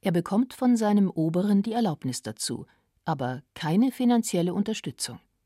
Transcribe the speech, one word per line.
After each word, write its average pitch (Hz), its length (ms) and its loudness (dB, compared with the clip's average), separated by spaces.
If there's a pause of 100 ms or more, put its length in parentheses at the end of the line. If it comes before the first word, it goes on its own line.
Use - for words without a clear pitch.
Er 190 120 -2
bekommt 190 420 0
von 247 220 4
seinem 208 340 2
Oberen 185 520 2
die 220 100 -4
Erlaubnis 165 500 -2
dazu, - 440 -8 (380)
aber 131 380 -4 (120)
keine 190 360 2
finanzielle 226 640 0
Unterstützung. - 640 -6 (280)